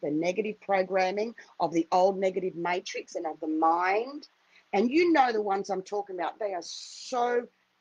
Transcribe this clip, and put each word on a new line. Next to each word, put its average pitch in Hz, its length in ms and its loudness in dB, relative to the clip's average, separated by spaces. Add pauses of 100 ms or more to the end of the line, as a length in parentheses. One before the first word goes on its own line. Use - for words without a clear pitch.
The 151 80 -2
negative 185 500 -2
programming 190 760 0 (260)
of 160 120 0
the 165 200 2
old 185 260 4
negative 185 380 -2
matrix 175 580 -6
and 175 100 -6
of 156 140 -6
the 160 80 -8
mind. 185 800 0 (460)
And 220 180 2
you 339 220 4
know 254 200 4
the 214 80 0
ones 196 300 -2
I'm 190 120 -2
talking 196 340 -6
about, 170 240 -4
they 202 140 -4
are 170 80 -6
so 240 840 -4 (340)